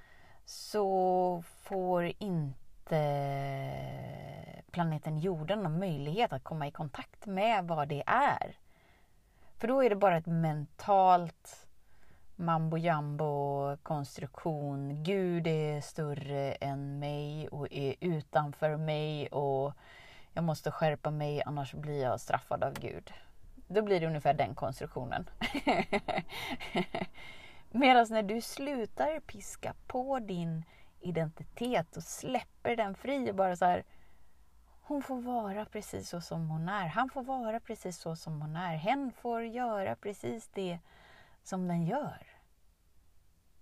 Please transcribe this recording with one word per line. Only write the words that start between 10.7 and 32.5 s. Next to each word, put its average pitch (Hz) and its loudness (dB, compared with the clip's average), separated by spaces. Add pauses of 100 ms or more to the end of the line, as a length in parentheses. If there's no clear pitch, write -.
mambo 165 2
jumbo 147 0
konstruktion. 143 -4
Gud 175 2
är 151 2
större 143 -2
än 139 -4
mig 147 -4
och 143 -6
är 139 -2
utanför 151 0
mig 151 0
och 139 0 (600)
jag 165 0
måste 156 0
skärpa 151 2
mig, 147 0
annars 143 -4
blir 147 -4
jag 123 2
straffad - -2
av 135 2
Gud. - -8 (540)
Då 196 4
blir 202 4
det 165 2
ungefär 151 4
den 131 2
konstruktionen. 131 -4
<laughs> - -12 (2250)
Medan 247 8
när 220 2
du 214 -2
slutar 277 -2
piska - -10 (140)
på 262 -2
din 170 -4 (340)
identitet 170 -2
och 165 -8
släpper - -4